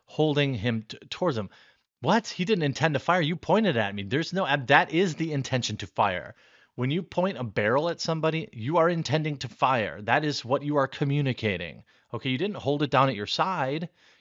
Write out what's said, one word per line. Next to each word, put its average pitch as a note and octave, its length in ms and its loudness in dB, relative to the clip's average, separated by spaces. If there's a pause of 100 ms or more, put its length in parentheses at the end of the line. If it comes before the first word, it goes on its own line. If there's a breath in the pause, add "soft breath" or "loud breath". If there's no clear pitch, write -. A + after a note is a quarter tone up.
holding D3 480 0
him A2+ 300 -2
t-, - 140 -16 (120)
towards E3 280 -2
him. G2 120 -6 (520 soft breath)
What? G#3 260 2
He - 180 -4
didn't F#3 180 2
intend D3 300 0
to C3+ 60 0
fire? F3 220 2
You D#3+ 140 0
pointed F3+ 420 2
at G2+ 160 0
me. G2+ 100 -6
There's B2+ 280 -2
no, F3+ 160 -2 (200)
that C#3+ 260 6
is E3+ 220 2
the D#3+ 180 -2
intention B2+ 440 -2
to G2 100 -10
fire. F#2 480 -2 (400 soft breath)
When B2+ 160 -2
you F3 120 -2
point F3+ 340 -2
a B2 60 -6
barrel A#2+ 460 0
at D#3+ 100 -6
somebody, D#3+ 540 -2
you B2 240 -2
are E3 120 6
intending D#3 500 0
to A#2+ 100 -8
fire. G#2+ 520 0
That A#2+ 220 2
is D3 220 -4
what C#3 180 0
you D3 140 -2
are C3+ 100 4
communicating. B2 960 -2 (300 soft breath)
Okay, A#2+ 160 -4
you B2+ 80 0
didn't F#3 180 -4
hold C#3 280 -2
it C#3+ 60 -2
down C3+ 200 4
at B2 60 -4
your G2+ 120 -6
side. D#3+ 640 -2 (320 soft breath)